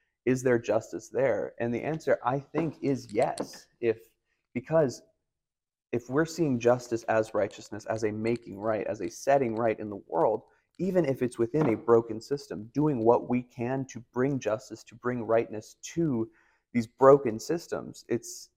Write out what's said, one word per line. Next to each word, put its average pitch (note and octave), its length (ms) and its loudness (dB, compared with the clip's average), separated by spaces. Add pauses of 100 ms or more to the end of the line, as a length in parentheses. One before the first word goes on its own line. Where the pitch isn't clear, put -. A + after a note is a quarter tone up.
(260)
Is B2+ 180 2
there B2 160 2
justice A2+ 500 -4
there? A#2+ 500 -2
And A#2 140 -2
the A#2 100 -4
answer, D#3 400 -2
I C3 160 -2
think, D3 420 -4
is B2+ 300 -2
yes. - 540 -4 (140)
If, A2+ 180 0 (560)
because C#3+ 480 0 (920)
if A#2+ 180 -6
we're D3 160 0
seeing D3+ 340 -2
justice A#2+ 440 2
as A2 300 0
righteousness, G#2 540 -6
as A2 160 -2
a G#2+ 80 0
making G#2+ 480 -4
right, G#2+ 280 -2
as G2+ 140 -6
a F2 80 -4
setting C3+ 460 0
right A2+ 240 0
in G#2+ 100 -10
the G2 180 -10
world, B2+ 360 0 (340)
even F3+ 280 0
if C3 160 -2
it's A#2+ 180 -2
within A#2 340 2
a G#2 40 0
broken A2+ 440 4
system, A2 520 -8
doing C#3 300 0
what A#2 260 6
we B2 140 0
can B2+ 420 -6
to B2+ 140 -14 (140)
bring C3 260 0
justice, G#2+ 460 -6
to A2 100 -20
bring B2 280 -4
rightness A2 580 0
to C3 480 -2 (440)
these A#2 140 -2
broken C3+ 520 6
systems, - 680 -8
it's, - 500 -6